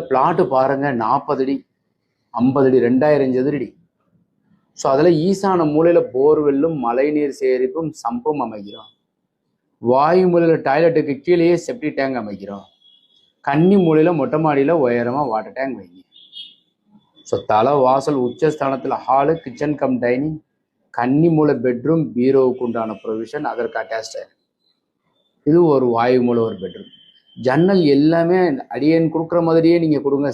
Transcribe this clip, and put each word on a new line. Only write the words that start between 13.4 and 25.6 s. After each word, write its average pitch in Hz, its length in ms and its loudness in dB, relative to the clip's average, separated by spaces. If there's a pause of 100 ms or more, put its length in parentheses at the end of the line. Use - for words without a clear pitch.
கன்னி 170 380 4
மூலையில 160 340 4
மொட்டை 131 260 -2
மாடியில 151 400 2
உயரமா 120 460 -2
வாட்டர் 107 260 -6
டேங்க் 127 220 -6
வைங்க. 90 200 -20 (1300)
So, 101 100 -4 (140)
தலை 120 200 2 (120)
வாசல் 135 420 0
உச்சஸ்தானத்துல 135 720 -4 (100)
ஹாலு, 139 360 2
கிச்சன் 143 380 -6
கம் 131 240 0
டைனிங், 143 320 -2 (600)
கன்னி 143 300 2
மூலை 151 260 2
பெட்ரூம், 127 500 -2 (100)
பீரோவுக்கு 127 520 2
உண்டான 113 260 -4 (100)
ப்ரொவிஷன், 113 480 -8
அதற்கு 113 300 -6
அட்டாச்டு. 110 400 -10 (1300)
இது 165 100 6 (140)